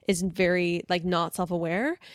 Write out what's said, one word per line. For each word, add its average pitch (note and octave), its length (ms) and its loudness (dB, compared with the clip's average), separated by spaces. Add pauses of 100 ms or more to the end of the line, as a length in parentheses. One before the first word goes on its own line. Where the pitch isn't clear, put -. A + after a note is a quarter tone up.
is F#3 140 0
very, F3 640 2
like, F3+ 160 0
not E3+ 300 0
self-aware, F3 640 -2 (160)